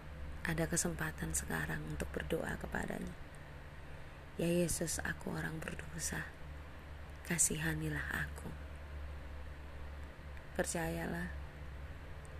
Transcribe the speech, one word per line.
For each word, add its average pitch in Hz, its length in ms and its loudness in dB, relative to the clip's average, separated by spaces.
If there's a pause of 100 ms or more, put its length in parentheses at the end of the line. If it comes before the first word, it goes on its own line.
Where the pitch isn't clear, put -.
(460)
ada 160 240 4
kesempatan 156 640 2
sekarang 156 560 2
untuk 151 240 2
berdoa - 480 2
kepadanya. - 520 0 (1200)
"Ya 165 80 4
Yesus, 170 560 4
aku - 320 0
orang 160 240 0
berdosa. - 720 -2 (960)
Kasihanilah 156 880 4
aku." - 360 -2 (2000)
Percayalah, 170 800 2 (1040)